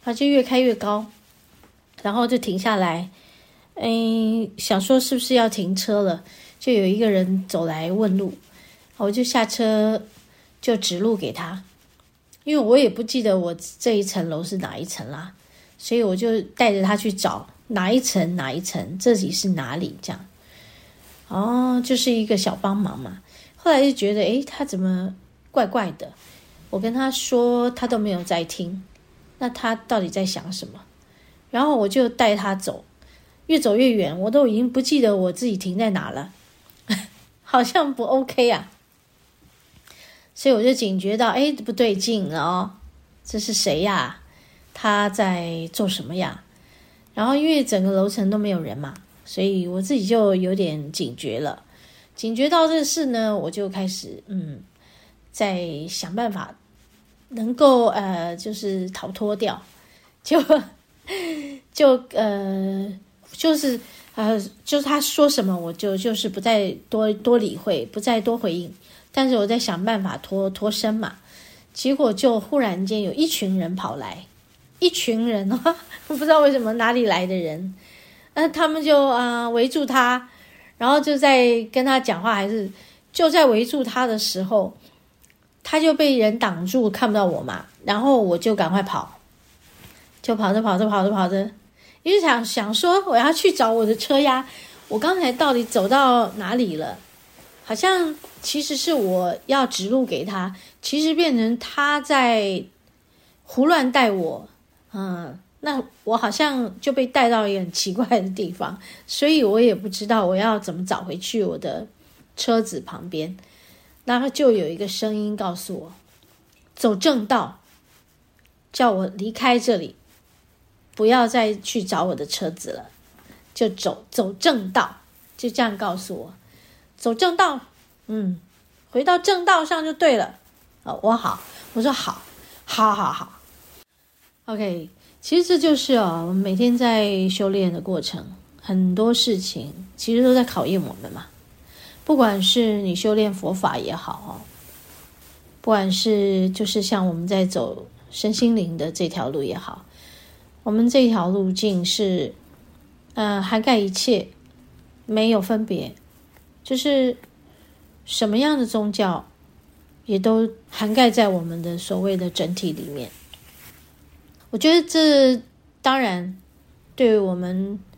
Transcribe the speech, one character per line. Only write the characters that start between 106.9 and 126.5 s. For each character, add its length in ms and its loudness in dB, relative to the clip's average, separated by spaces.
被 160 -2
带 220 2
到 180 2
一 60 -2
个 80 -2
很 100 -6
奇 220 -6
怪 120 -2
的 120 -4
地 200 -6
方， 260 -8
所 180 -2
以 160 4
我 200 4
也 120 6
不 140 -6
知 180 -8
道 200 2
我 100 2
要 240 0
怎 160 -8
么 100 -6
找 200 -4
回 120 -8
去 240 -4
我 160 -4
的 300 -8
车 260 0
子 200 -8
旁 280 -14
边。 280 -8
然 160 0
后 80 -2
就 240 4
有 160 2
一 80 -6
个 100 -6
声 300 -4
音 220 -4
告 180 -4
诉 200 -10
我， 180 -14
走 180 2
正 320 0
道， 360 -2
叫 180 2
我 160 -2
离 240 -8
开 260 2
这 200 2
里， 180 -10
不 120 0
要 200 6
再 280 0
去 280 -6
找 220 -2
我 100 -2
的 120 -8
车 260 -6
子 200 -12
了， 180 -14
就 160 0
走， 420 -6
走 220 -2
正 360 0
道， 280 -2
就 120 -6
这 140 0
样 140 -2
告 180 -4
诉 200 -10
我， 180 -14